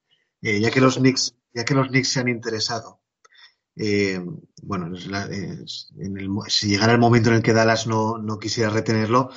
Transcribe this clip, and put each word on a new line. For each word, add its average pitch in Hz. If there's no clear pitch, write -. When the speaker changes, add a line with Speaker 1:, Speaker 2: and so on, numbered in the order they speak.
Speaker 1:
Eh, 104
ya 113
que 131
los 131
Speaker 2:
Sí. 131
Speaker 1:
Knicks, -
ya 117
que 143
los 135
Knicks 123
se 143
han 123
interesado, 117
eh, 101
bueno, 90
es 87
la, 98
es, 85
en 98
el 98
mo-, 98
si -
llegara 104
el 117
momento 117
en 117
el 110
que 117
Dallas 110
no, 113
no 107
quisiera 110
retenerlo, 110